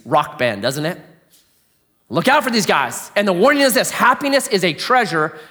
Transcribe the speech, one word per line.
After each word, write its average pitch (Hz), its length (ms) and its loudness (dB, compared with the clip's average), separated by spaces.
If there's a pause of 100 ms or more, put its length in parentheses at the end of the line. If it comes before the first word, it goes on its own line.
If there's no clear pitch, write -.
rock 147 320 -2
band, 113 240 -2
doesn't 147 240 -4
it? 180 140 -6 (1080)
Look 160 180 -2
out 285 160 4
for 254 80 -4
these 214 160 -2
guys. 139 480 -2
And 208 120 0
the 190 60 2
warning 277 300 2
is 254 100 2
this: 208 160 0
happiness 262 580 0
is 190 160 0
a 170 100 0
treasure 165 680 0 (100)